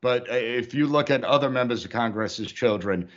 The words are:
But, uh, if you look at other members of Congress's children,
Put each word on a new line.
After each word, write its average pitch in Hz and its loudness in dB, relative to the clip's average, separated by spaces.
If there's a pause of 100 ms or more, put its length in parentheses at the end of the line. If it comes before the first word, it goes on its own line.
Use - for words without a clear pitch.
But, 123 0
uh, 117 -4
if 120 -2
you 147 2
look 147 2
at 131 2
other 139 2
members 120 0
of - -14
Congress's 110 -2
children, 95 0